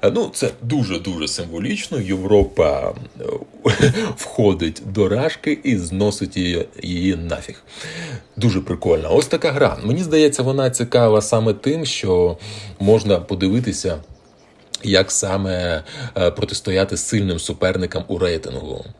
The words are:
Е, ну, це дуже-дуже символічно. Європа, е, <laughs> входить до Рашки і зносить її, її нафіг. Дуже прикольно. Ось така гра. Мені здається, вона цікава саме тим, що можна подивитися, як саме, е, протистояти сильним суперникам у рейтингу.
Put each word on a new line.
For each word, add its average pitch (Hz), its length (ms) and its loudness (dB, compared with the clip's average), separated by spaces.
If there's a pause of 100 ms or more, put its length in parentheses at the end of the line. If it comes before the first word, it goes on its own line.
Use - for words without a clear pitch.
Е, 104 100 4
ну, 220 220 0
це - 160 -2 (120)
дуже-дуже 95 640 -2
символічно. 90 720 -6
Європа, 92 920 2 (280)
е, - 20 -10 (400)
<laughs> 139 300 4 (240)
входить 90 680 0
до 98 240 0
Рашки 147 540 -2
і 120 140 0
зносить 95 600 -2
її, 87 300 -2 (160)
її 90 320 0
нафіг. 82 480 -8 (720)
Дуже 104 240 2
прикольно. 82 540 0
Ось 151 120 4
така 160 240 0
гра. 135 320 2
Мені 139 200 0
здається, 151 400 4
вона 135 260 2
цікава 117 520 4
саме 110 320 2
тим, 147 320 -2
що 90 520 0 (420)
можна 101 400 4
подивитися, 95 800 -2 (840)
як 98 280 2
саме, 92 720 -2 (340)
е, 87 140 4
протистояти - 680 -2
сильним 95 420 -2
суперникам 92 680 -2
у 92 100 -4
рейтингу. 80 680 -4 (140)